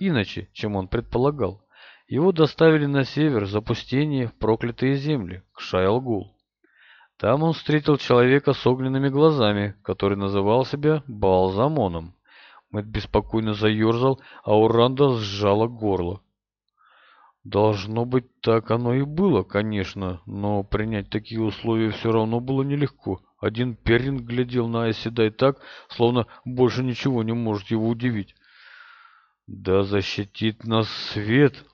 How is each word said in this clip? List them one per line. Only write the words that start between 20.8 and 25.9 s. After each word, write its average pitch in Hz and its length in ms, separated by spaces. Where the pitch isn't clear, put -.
такие 110 300
условия 113 500
все 110 220
равно 113 280
было 135 220
нелегко. 139 580
Один 113 340
Перрин 123 500
глядел 120 440
на 117 160
Айседай 113 460
так, 135 300
словно 120 400